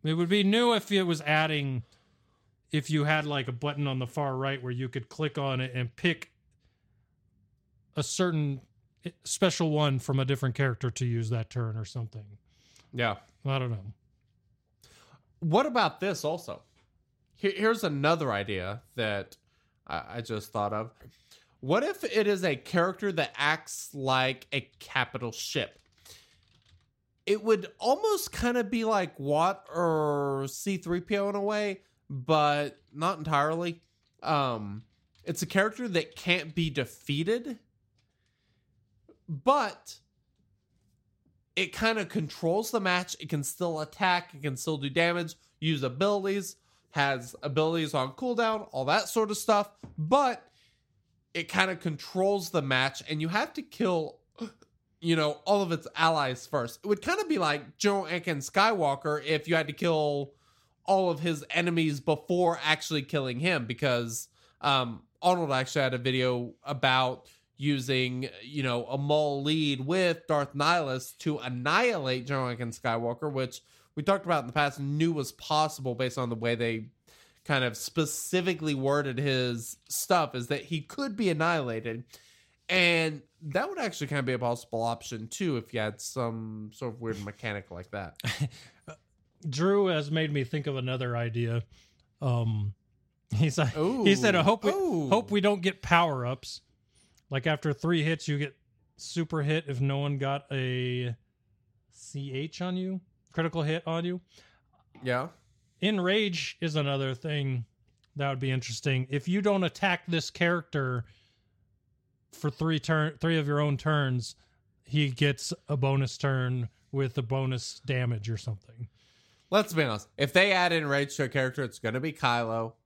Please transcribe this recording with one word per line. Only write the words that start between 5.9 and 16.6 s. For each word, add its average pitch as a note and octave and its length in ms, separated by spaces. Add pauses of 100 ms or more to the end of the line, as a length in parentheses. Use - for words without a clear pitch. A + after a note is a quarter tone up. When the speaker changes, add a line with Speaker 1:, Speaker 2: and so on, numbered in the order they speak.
Speaker 1:
pick - 360 (1600)
a D3+ 80
certain D3+ 580 (600)
special E3+ 480
one D3 280
from C3+ 200
a C3 60
different C3 300
character C3 360
to B2 140
use A#2 240
that A2+ 200
turn A2+ 280
or G#2+ 80
something. A2 400 (680)
Speaker 2:
Yeah. A#2 260 (280)
Speaker 1:
I C3+ 140
don't B2 120
know. G2+ 220 (1500)
Speaker 2:
What F3 260
about A#3+ 340
this F#3 260
also? E3 380 (720)